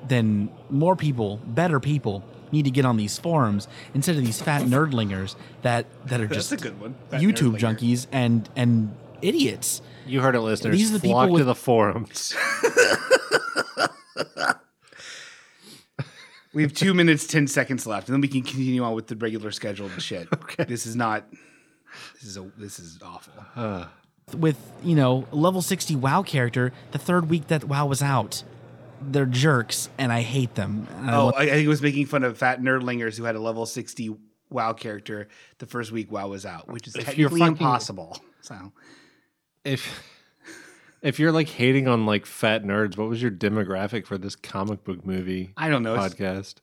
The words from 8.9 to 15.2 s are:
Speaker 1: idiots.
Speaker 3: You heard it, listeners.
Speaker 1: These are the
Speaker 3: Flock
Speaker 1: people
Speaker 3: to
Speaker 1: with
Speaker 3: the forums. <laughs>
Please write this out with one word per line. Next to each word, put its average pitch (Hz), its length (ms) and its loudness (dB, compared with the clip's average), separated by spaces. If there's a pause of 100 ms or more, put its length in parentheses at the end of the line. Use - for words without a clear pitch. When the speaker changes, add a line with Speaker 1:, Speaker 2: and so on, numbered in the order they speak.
Speaker 1:
idiots. 180 580 0 (280)
Speaker 3:
You 131 120 0
heard 127 140 4
it, 120 60 4
listeners. 110 360 2
Speaker 1:
These 220 140 4
are 214 80 0
the 175 100 2
Speaker 3:
Flock 196 180 6
Speaker 1:
people 170 120 6
Speaker 3:
to 143 60 6
Speaker 1:
with - 20 4
Speaker 3:
the 123 80 2
forums. 110 840 2
<laughs> - 40 0 (4000)